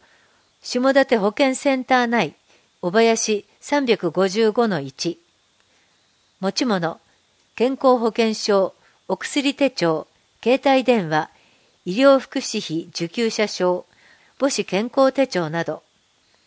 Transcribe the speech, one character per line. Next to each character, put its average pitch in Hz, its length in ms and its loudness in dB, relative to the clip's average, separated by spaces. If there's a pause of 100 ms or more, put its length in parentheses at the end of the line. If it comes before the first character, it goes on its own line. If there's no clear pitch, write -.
(600)
下 254 320 0
館 269 260 2
保 202 140 0
健 269 240 0
セ 269 200 0
ン 254 80 -6
タ 247 200 2
ー - 20 -2
内、 226 280 -2 (460)
小 180 100 -4
林 220 540 0 (160)
三 285 260 -2
百 185 240 0
五 185 180 0
十 214 220 0
五 226 180 0
の 175 120 -2
一。 139 380 -8 (1200)
持 190 120 -2
ち 277 120 -4
物、 180 360 -2 (560)
健 262 200 0
康 254 220 4
保 226 100 -2
険 220 260 0
証、 196 400 0 (340)
お 185 80 -2
薬 - 380 -2
手 - 160 0
帳、 165 360 -2 (360)
携 262 220 2
帯 269 200 4
電 220 240 2
話、 156 220 -2 (540)
医 180 120 -6
療 269 220 6
福 - 220 -6
祉 - 240 -6
費 160 240 -6
受 170 200 -8
給 226 220 -2
者 220 160 -2
証、 180 400 -2 (520)
母 269 120 0
子 208 140 -4
健 208 300 -4
康 269 180 4
手 269 140 0
帳 175 220 -4
な 165 160 -4
ど。 156 180 -8 (640)